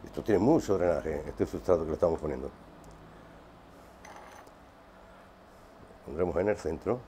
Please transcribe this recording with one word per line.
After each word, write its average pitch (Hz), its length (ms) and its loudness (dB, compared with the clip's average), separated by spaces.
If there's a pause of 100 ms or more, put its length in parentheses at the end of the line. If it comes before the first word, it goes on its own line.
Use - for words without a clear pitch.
Esto - 200 -8
tiene 98 160 4
mucho 120 360 4
drenaje, 78 520 0
este 92 180 -2
sustrato 87 360 2
que 78 60 -4
le 78 60 -2
estamos 82 240 2
poniendo. 67 320 -6 (3500)
Pondremos 85 320 -2
en 95 120 4
el 104 80 2
centro. 95 520 -4